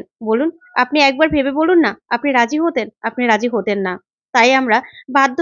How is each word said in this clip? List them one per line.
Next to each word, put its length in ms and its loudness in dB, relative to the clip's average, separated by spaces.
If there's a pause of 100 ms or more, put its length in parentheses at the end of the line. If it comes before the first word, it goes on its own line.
(240)
বলুন? 260 0 (260)
আপনি 240 -2
একবার 300 2
ভেবে 220 0
বলুন 280 2
না, 120 2 (180)
আপনি 220 -2
রাজি 260 0
হতেন?" 300 -2 (140)
আপনি 260 -6
রাজি 200 2
হতেন 320 -2
না, 140 -4 (400)
তাই 200 4
আমরা 240 0 (320)
বাধ্য 320 2